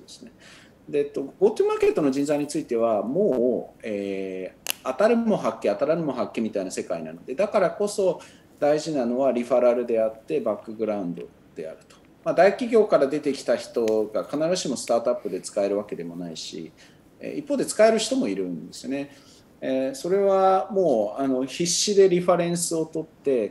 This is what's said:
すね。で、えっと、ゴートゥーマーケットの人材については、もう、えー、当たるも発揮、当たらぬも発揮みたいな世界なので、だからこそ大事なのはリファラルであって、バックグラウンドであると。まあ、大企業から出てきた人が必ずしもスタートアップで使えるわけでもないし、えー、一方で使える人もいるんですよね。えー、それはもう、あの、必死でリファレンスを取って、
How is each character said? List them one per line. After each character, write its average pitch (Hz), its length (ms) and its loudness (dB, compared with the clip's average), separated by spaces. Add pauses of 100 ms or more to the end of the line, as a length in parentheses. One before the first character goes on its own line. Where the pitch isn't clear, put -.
す - 140 -20
ね。 - 100 -20 (580)
で、 147 100 -2
え - 40 2
っ 143 80 -6
と、 139 280 -8
ゴ 196 100 6
ー - 40 -4
ト 392 100 0
ゥ 415 40 4
ー - 20 2
マ 427 60 0
ー 415 40 -6
ケ 415 100 6
ッ - 40 0
ト 180 80 0
の 139 100 2
人 143 140 0
材 147 140 0
に 143 80 -4
つ 170 100 -6
い 143 80 -6
て 120 100 -4
は、 113 280 2
も 127 720 0
う、 - 60 -20
え 98 720 -6 (100)
ー、 - 60 -10 (120)
当 131 100 -4
た 208 140 2
る 240 80 4
も 226 220 0
発 117 300 -2
揮、 104 40 2
当 104 80 -2
た 143 60 0
ら 151 100 2
ぬ 170 80 -2
も 147 80 -4
発 117 300 -4
揮 - 20 0
み 107 60 -2
た 101 140 -4
い - 20 -6
な 92 60 -8
世 110 120 -8
界 85 200 -6
な 80 100 -12
の 82 100 -18
で、 127 120 -10
だ 196 120 0
か 214 120 0
ら 175 100 4
こ - 180 -4
そ 190 320 0 (400)
大 151 200 2
事 156 140 -6
な 131 120 0
の 123 140 0
は 135 120 2
リ 120 120 0
フ 117 100 -2
ァ 123 80 4
ラ 123 120 6
ル 120 120 0
で 113 160 2
あ 110 60 2
っ - 120 -6
て、 156 220 -4
バ 113 120 0
ッ 101 40 -4
ク - 160 -12
グ 110 140 -4
ラ 104 120 -2
ウ 95 60 -4
ン 85 100 -4
ド - 80 -12 (320)
で 78 140 -10
あ - 20 -14
る 76 60 -16 (100)
と。 - 80 -20 (300)
ま 170 60 0
あ、 143 40 2
大 185 160 8
企 240 220 -4
業 214 120 8
か 170 120 4
ら 139 100 4
出 147 120 -2
て 147 120 -2
き - 120 -6
た 120 120 2
人 110 520 0
が 98 160 -4
必 - 140 -6 (120)
ず 180 80 0
し - 120 -4
も 127 60 -2
ス - 100 -8
タ 120 100 2
ー 120 80 0
ト 123 80 0
ア - 20 2
ッ - 40 -2
プ - 120 -8
で 92 100 -6
使 - 240 -4
え 101 60 0
る 101 80 0
わ 107 80 -4
け - 100 -10
で 82 80 -10
も 85 120 -10
な 87 160 -10
い 82 40 -12
し、 85 360 -12 (480)
え - 160 -10
ー、 - 40 -6
一 285 80 -10
方 285 100 -2
で 180 80 0
使 - 220 4
え 220 40 8
る 220 80 4
人 262 160 -2
も 262 120 0
い 98 80 -2
る 95 100 -2
ん 87 220 -8
で - 60 -18
す - 120 -16
よ 123 40 -10
ね。 139 260 -8 (460)
え 135 320 -2
ー、 - 20 -12
そ - 140 -8
れ 190 80 2
は 190 540 4
も 135 480 2
う、 - 20 0
あ 139 60 0
の、 131 180 0
必 170 260 -4
死 - 240 0
で 190 140 8
リ 175 100 2
フ 175 120 2
ァ 175 40 6
レ 170 140 0
ン 175 80 0
ス 170 180 -2
を 160 120 -2
取 156 180 -6
っ - 20 -20
て、 120 440 -2